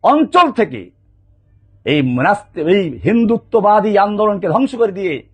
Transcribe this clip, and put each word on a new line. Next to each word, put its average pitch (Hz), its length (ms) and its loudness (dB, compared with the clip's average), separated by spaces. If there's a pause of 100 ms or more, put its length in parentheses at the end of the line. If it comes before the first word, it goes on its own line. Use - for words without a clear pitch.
অঞ্চল 302 500 2
থেকে 127 380 -4 (920)
এই 139 180 0
নাস্তি-, 151 680 -2
এই 180 300 0
হিন্দুত্ববাদী 208 1000 0
আন্দোলনকে 208 500 0
ধ্বংস 247 260 0
করে 220 180 0
দিয়ে 175 300 -6 (100)